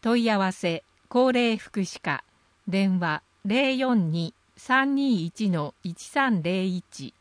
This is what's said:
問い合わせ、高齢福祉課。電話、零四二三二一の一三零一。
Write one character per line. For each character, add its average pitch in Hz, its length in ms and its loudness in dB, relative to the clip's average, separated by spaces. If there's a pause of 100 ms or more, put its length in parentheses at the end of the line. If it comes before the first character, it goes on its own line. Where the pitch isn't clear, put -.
問 233 220 2
い 226 80 2
合 202 80 2
わ 190 140 0
せ、 165 300 -4 (260)
高 254 220 4
齢 240 260 2
福 - 240 -6
祉 - 200 -6
課。 147 220 -4 (440)
電 190 300 0
話、 160 260 -2 (200)
零 254 340 0
四 240 320 2
二 165 240 -4 (220)
三 269 400 0
二 254 300 2
一 196 240 -4
の 156 340 -4
一 170 220 -10
三 254 360 0
零 185 240 -2
一。 180 560 -8